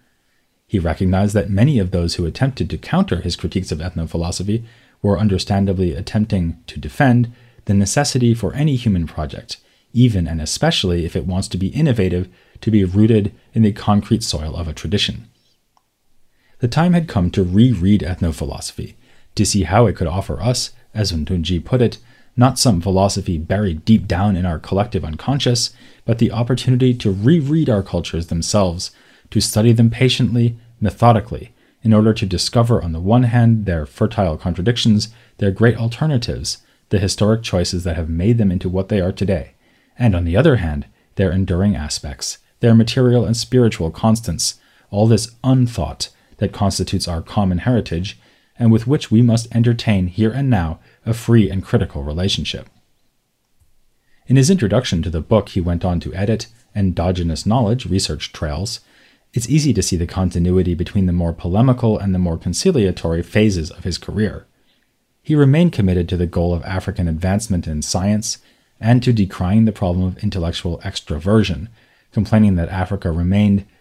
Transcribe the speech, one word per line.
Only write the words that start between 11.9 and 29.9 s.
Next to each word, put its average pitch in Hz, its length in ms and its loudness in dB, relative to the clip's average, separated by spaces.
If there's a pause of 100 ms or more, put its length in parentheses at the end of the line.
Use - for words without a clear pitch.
to - 100 -4
be 107 140 4
rooted 104 500 2 (180)
in 113 100 2
the 104 100 4
concrete 104 500 0
soil 78 340 -6
of 85 100 -6
a 78 60 -6
tradition. - 560 -4 (1300)
The 127 80 0
time 170 260 2
had 165 140 0
come 90 240 0
to 98 120 2
reread 98 560 4
ethnophilosophy, 80 920 -6 (400)
to 107 100 0
see 95 200 0
how 101 220 4
it 92 100 0
could 90 100 -4
offer 78 340 -6
us, 123 300 -2 (240)
as 101 180 -2
Huntunji 82 520 -2
put 127 180 0
it, 107 160 0 (380)
not 127 220 4
some 98 220 2
philosophy 95 580 0
buried 87 460 -4
deep 104 220 4
down 98 300 0
in 90 100 -2
our 82 120 -2
collective 95 460 -2
unconscious, 123 680 -2 (320)
but 117 140 0
the 117 140 2
opportunity 123 640 0
to 110 180 -2
reread 143 560 2
our 104 140 2
cultures 85 440 -6
themselves, 87 640 -2 (400)
to 107 100 -2
study 110 320 2
them 117 160 4
patiently, 117 680 0 (240)